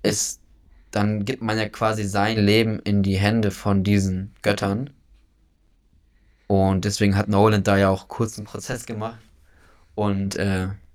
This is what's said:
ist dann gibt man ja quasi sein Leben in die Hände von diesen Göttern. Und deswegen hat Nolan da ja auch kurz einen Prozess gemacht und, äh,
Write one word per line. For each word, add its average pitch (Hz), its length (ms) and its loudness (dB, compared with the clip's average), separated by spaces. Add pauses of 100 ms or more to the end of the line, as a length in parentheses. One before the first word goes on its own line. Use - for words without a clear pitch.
ist - 380 -4 (500)
dann 104 340 -2
gibt 131 180 -6
man 110 160 -2
ja 107 100 -2
quasi 110 360 -4
sein 104 340 0
Leben 110 420 2
in 101 220 0
die 95 160 2
Hände 104 320 2
von 98 340 0
diesen 98 580 0
Göttern. 104 480 -2 (1600)
Und 95 380 2
deswegen 101 320 0
hat 101 120 0
Nolan 104 340 4
da 101 140 2
ja 98 140 4
auch 95 180 -2
kurz - 300 -6
einen 104 80 -12
Prozess 117 400 -12
gemacht 113 320 -10 (760)
und, 98 420 -2
äh, 92 320 -2 (260)